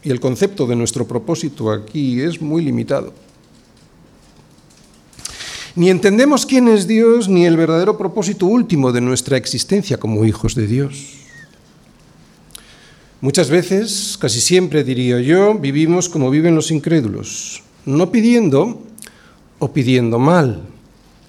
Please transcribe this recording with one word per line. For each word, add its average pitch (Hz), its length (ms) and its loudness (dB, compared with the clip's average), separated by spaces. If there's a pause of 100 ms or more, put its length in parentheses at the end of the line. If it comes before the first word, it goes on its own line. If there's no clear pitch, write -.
y 147 80 -6
el 123 80 -2
concepto 151 480 -2
de 120 80 -2
nuestro 117 320 -2
propósito 120 640 -4
aquí 123 500 -4
es 156 200 -4
muy 160 240 -2
limitado. 131 480 -4 (2750)
Ni 175 120 4
entendemos 214 580 4
quién 254 200 4
es 208 220 4
Dios, 226 400 4
ni 175 180 4
el 170 100 4
verdadero 165 400 2
propósito 190 500 -4
último 175 440 2
de 120 100 0
nuestra 127 360 -2
existencia 139 640 -4
como 110 260 -2
hijos 110 320 -2
de 110 100 -2
Dios. 139 440 -4 (2000)
Muchas 135 300 0
veces, 190 680 -2
casi 117 200 -2
siempre 165 420 2
diría 123 380 0
yo, 185 340 4
vivimos 160 540 0
como 143 200 -2
viven 160 280 2
los 156 160 -2
incrédulos, 131 920 -4 (240)
no 151 240 0
pidiendo 220 720 2 (760)
o 139 120 -4
pidiendo 120 460 0
mal. 135 420 2 (680)